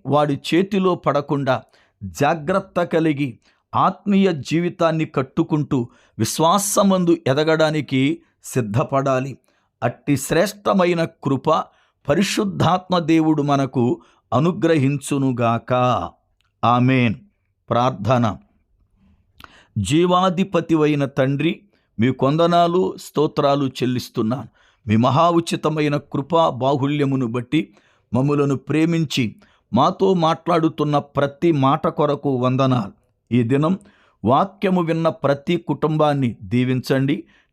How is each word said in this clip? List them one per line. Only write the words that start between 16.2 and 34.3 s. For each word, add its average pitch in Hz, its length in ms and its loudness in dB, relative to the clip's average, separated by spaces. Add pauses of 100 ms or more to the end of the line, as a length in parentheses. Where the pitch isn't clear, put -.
ఆమేన్. 123 520 2 (540)
ప్రార్థన. 120 680 0 (1400)
జీవాధిపతివైన 165 1300 0
తండ్రి, 139 560 -2 (380)
మీ 123 120 2
కొందనాలు, 170 840 2
స్తోత్రాలు 143 680 -2
చెల్లిస్తున్నాను. 123 800 -4 (400)
మీ 107 80 2
మహా 131 340 2
ఉచితమైన 156 680 0
కృపా 160 520 -2
బాహుళ్యమును 135 800 0
బట్టి 123 460 -4 (400)
మమ్ములను 143 420 0
ప్రేమించి 156 800 -2 (380)
మాతో 180 400 2
మాట్లాడుతున్న 160 840 0
ప్రతి 143 540 0
మాట 143 360 2
కొరకు 147 480 -2
వందనాలు. 127 560 0 (400)
ఈ 120 120 4
దినం 147 360 0 (460)
వాక్యము 180 560 2